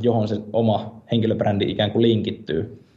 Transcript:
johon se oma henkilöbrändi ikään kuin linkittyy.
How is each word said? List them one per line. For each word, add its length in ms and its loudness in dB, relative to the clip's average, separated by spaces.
johon 280 2
se 80 -2
oma 500 0
henkilöbrändi 580 0
ikään 200 0
kuin 120 2
linkittyy. 760 0